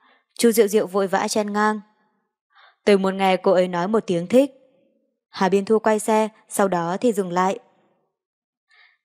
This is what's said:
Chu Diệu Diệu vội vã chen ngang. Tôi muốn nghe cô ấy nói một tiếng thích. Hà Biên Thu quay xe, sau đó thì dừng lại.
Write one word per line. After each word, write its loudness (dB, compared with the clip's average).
Chu 2
Diệu 4
Diệu 0
vội -2
vã -2
chen -4
ngang. 0
Tôi 6
muốn -2
nghe 2
cô 0
ấy 4
nói -4
một 0
tiếng -4
thích. 2
Hà -2
Biên 0
Thu 2
quay 0
xe, 0
sau 0
đó -2
thì 0
dừng -6
lại. -2